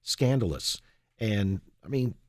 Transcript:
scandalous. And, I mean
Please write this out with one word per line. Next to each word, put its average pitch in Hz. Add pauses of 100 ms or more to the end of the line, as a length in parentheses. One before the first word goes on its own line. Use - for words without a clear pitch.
scandalous. 123 (360)
And, 101 (220)
I -
mean 127 (160)